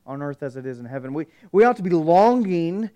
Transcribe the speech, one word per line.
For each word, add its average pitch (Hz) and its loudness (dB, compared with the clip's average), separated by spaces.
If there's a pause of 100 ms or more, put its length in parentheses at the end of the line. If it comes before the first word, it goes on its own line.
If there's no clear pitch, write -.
on 139 -12
earth 143 -10
as 131 -8
it 131 -12
is 127 -10
in 120 -16
heaven.'" 131 -10
We, 156 -6 (240)
we 202 6
ought 240 2
to 180 -8
be 180 -4
longing 185 2